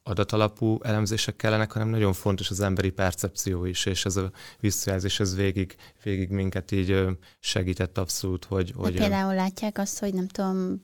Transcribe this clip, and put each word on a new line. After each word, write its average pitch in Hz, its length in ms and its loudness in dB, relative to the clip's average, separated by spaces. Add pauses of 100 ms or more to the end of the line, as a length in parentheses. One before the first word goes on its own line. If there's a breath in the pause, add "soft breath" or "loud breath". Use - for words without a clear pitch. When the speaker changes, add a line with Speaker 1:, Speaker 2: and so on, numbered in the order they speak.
Speaker 1:
adatalapú 107 760 0
elemzések 107 540 0
kellenek, 107 360 0
hanem 110 160 -2
nagyon 107 260 4
fontos 95 360 0
az 92 100 -4
emberi 95 300 2
percepció 92 760 -2
is, 90 200 -2
és 95 200 0
ez 95 100 0
a 95 160 0 (280 loud breath)
visszajelzés, 98 600 0
ez 92 160 0
végig, 95 400 0 (280 loud breath)
végig 95 260 -2
minket 95 420 -2
így, 95 200 2
ö, 95 200 4 (280 soft breath)
segített 90 580 0
abszolút, 92 480 -2
hogy, 95 260 0
Speaker 2:
De - 40 -12
Speaker 1:
hogy, 92 200 0
ö, - 20 -2
Speaker 2:
például 196 360 2
látják 190 440 -2
azt, 202 220 -4
hogy 202 140 -2
nem 185 140 -2
tudom, 190 560 -2